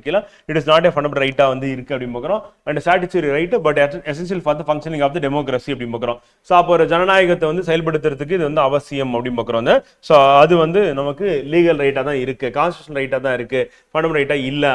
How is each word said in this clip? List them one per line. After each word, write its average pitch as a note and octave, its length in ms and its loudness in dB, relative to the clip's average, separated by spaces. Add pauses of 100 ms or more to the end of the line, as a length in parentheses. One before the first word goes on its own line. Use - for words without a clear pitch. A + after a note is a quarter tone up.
கீழே E3+ 140 0 (320)
it D3+ 80 -2
is C#3 120 -4
not E3+ 180 4
a - 60 0
fundamental C#3+ 300 -2
right-ஆ C3+ 260 0
வந்து C3 240 -6
இருக்கு B2+ 200 -10
அப்படின்னு B2 200 -8
பார்க்குறோம். E3+ 260 -6 (260)
And D3 180 -4
statutory F3 500 0
right F3 180 -2 (140)
but D3 100 2 (340)
essential F3 360 -6
for D3 140 0
the D#3 100 -10
functioning D3+ 360 -4
of C3+ 80 -2
the E3+ 120 -4
democracy C3+ 460 -4
அப்படின்னு A#2+ 220 -8
பார்க்குறோம். A#2 240 -6 (300)
So F#3 100 2
அப்ப E3+ 180 4
ஒரு D#3+ 160 4
ஜனநாயகத்தை F3 580 2
வந்து F3+ 180 -4
செயல்படுத்துறதுக்கு D#3 680 -2
இது D#3 100 0
வந்து D3+ 180 0
அவசியம் C3+ 480 -2
அப்படின்னு A#2+ 240 -4
பார்க்குறோம் A2+ 240 -2
வந்து. F#3+ 140 4 (320)
So D#3 80 8 (240)
அது E3+ 220 6
வந்து F3 200 0 (160)
நமக்கு C#3+ 300 -4 (240)
லீகல் E3+ 320 4
ரைட்டா C3+ 240 0
தான் C#3+ 160 -2
இருக்கு, C3 240 -6 (100)
கான்ஸ்டிடியூஷனல் D#3 420 -4
ரைட்டா C3 260 -4
தான் B2+ 120 0
இருக்கு, B2 240 -4 (300)
ஃபண்டமெண்டல் D#3+ 280 0
ரைட்டா C#3+ 180 0 (120)
இல்ல D3 240 -2